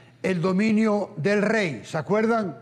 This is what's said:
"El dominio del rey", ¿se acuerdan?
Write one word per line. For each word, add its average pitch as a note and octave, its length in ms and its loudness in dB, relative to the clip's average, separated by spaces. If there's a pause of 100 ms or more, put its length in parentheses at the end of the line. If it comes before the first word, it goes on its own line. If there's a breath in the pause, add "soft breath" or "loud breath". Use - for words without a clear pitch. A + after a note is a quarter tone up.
(240 loud breath)
"El F#3 180 -2
dominio G#3 760 2
del G3+ 240 2
rey", F#3+ 420 0
¿se - 140 -8
acuerdan? G#3+ 640 0